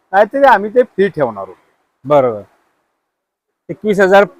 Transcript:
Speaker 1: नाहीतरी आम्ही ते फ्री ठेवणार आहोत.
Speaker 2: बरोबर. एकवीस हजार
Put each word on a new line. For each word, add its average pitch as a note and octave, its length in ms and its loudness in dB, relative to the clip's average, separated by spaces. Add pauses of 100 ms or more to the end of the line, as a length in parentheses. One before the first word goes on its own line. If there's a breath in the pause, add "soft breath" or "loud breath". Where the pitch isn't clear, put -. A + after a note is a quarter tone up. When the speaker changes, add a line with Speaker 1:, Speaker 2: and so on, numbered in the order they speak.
(120)
Speaker 1:
नाहीतरी A3 320 0
आम्ही G#3+ 320 0
ते B3 80 2
फ्री G3+ 240 -4
ठेवणार A#2 360 -6
आहोत. F#2 120 -18 (500)
Speaker 2:
बरोबर. C3 360 0 (1300)
एकवीस G3 300 -4
हजार G3 260 4 (140)